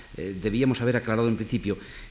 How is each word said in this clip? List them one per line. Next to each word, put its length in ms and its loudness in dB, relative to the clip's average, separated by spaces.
eh, 240 -6
debíamos 380 2
haber 160 2
aclarado 320 2
en 80 4
principio, 420 -2